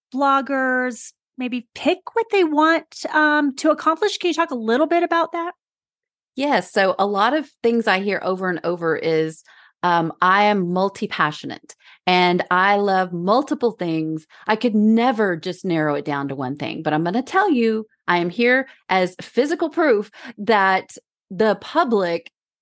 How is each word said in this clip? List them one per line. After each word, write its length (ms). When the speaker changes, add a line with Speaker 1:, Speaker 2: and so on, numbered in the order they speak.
Speaker 1:
bloggers 1000
maybe 380
pick 400
what 180
they 120
want, 640
um, 480
to 160
accomplish. 480
Can 80
you 80
talk 160
a 40
little 300
bit 160
about 300
that? 220
Speaker 2:
Yes. 360
So 280
a 80
lot 260
of 160
things 240
I 140
hear 220
over 260
and 140
over 320
is, 480
um, 400
"I 220
am 280
multi-passionate 1040
and 460
I 240
love 360
multiple 600
things. 560
I 100
could 200
never 600
just 300
narrow 300
it 100
down 220
to 80
one 200
thing." 280
But 100
I'm 100
gonna 200
tell 260
you, 380
I 100
am 120
here 380
as 300
physical 520
proof 400
that 580
the 240
public 760